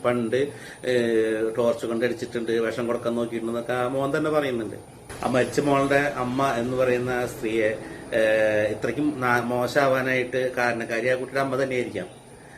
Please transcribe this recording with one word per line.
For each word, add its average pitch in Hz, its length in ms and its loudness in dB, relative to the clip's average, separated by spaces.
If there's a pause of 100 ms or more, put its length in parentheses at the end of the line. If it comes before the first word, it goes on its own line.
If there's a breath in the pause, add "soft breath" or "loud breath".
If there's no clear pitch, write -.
പണ്ട്, 123 440 2 (360 loud breath)
ഏഹ്, 113 760 2
ടോർച്ച് 117 280 2
കൊണ്ട് 117 180 0
അടിച്ചിട്ടുണ്ട്, 117 480 -4
വിഷം 113 340 0
കൊടുക്കാൻ 120 280 -2
നോക്കിയിട്ടുണ്ടെന്നൊക്കെ 117 580 -4
ആ 123 160 0
മോൻ 139 280 0
തന്നെ 156 140 0
പറയുന്നുണ്ട്. 127 460 0 (480)
ആ - 40 0
മരിച്ച 123 320 2
മോളുടെ 139 560 4
അമ്മ 127 320 0
എന്ന് 120 280 -2
പറയുന്ന 127 340 2
ആ 123 160 -2
സ്ത്രീയെ, 110 520 0 (360 loud breath)
ഏഹ്, 107 580 4
ഇത്രയ്ക്കും 127 440 -2
നാ-, 120 260 2
മോശമാവാനായിട്ട് 127 1120 2
കാരണക്കാരി 117 520 0
ആ 127 60 4
കുട്ടിയുടെ 127 260 -2
അമ്മ 135 220 0
തന്നെയായിരിക്കാം. 110 440 -2 (520 loud breath)